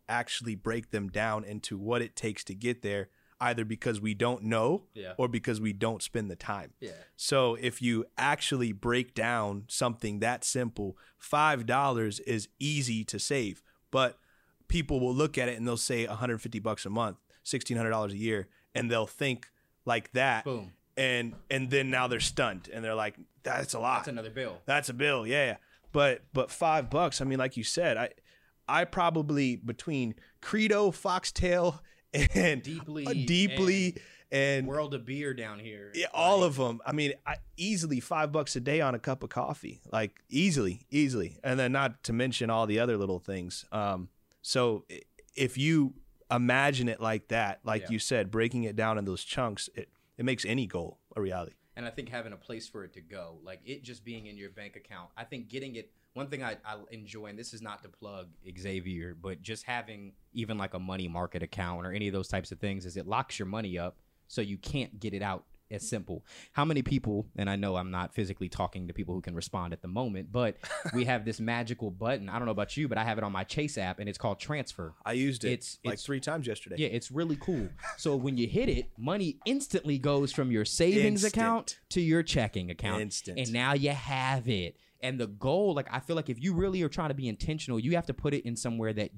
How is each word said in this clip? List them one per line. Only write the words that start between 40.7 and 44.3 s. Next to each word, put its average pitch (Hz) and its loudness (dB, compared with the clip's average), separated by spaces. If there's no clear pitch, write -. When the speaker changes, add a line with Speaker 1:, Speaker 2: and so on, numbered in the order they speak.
Speaker 1:
easily. 127 2
And 131 0
then 127 2
not 139 0
to 113 -2
mention 120 2
all 113 4
the 104 4
other 120 4
little 95 0
things. 90 -6
Um, 98 -2